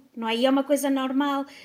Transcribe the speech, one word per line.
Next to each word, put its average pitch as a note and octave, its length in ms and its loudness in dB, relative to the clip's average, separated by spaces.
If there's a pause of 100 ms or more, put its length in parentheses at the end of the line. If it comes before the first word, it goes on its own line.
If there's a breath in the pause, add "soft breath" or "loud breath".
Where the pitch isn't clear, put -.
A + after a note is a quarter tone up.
(160)
não A3+ 140 -6
é? A3+ 60 0
E A#3+ 100 0
é C4 40 6
uma C#4 140 2
coisa C#4 240 0
normal. C#4 560 0 (200 loud breath)